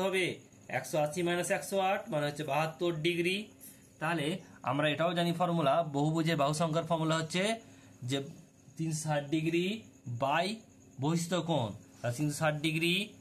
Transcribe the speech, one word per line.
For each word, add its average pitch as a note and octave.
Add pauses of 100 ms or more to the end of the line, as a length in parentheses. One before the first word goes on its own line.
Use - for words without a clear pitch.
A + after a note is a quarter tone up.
হবে? F#3 (520)
একশো - (100)
আশি D3+
মাইনাস F3
একশো - (140)
আট G3+ (100)
মানে D3
হচ্ছে D3+
বাহাত্তর D#3+ (160)
ডিগ্রি। F3 (640)
তাহলে D#3 (440)
আমরা D3
এটাও D#3+
জানি E3+
ফর্মুলা, E3 (200)
বহুভুজের D#3
বাহু C#3+
সংখ্যার E3
ফর্মুলা D#3+
হচ্ছে E3 (680)
যে C#3 (600)
তিনশো D#3+
ষাট D3+ (120)
ডিগ্রি E3 (580)
by D#3 (580)
বহিস্থ E3+ (180)
কোণ, C3 (340)
আর A#2+
তিনশো D3
ষাট D3+ (100)
ডিগ্রি E3 (280)